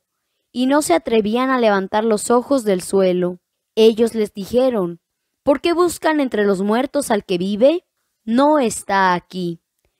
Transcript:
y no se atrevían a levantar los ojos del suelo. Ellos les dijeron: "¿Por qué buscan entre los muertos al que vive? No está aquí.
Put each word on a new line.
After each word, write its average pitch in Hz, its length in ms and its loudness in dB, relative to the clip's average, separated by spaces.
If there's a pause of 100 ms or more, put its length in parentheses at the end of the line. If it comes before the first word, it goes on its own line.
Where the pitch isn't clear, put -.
(520)
y 247 140 -4
no 285 160 2
se 349 120 -2
atrevían 233 560 0
a 262 100 0
levantar 208 440 0
los 214 260 -2
ojos 247 340 0
del 190 180 0
suelo. 180 580 0 (360)
Ellos 220 380 4
les 214 200 -4
dijeron: 202 680 -2 (440)
"¿Por 285 180 0
qué 339 120 0
buscan 320 460 0
entre 226 240 -2
los 196 180 0
muertos 208 480 -2
al 208 140 0
que 180 140 -4
vive? 208 480 0 (400)
No 285 340 2
está 196 540 0
aquí. 175 480 -8 (380)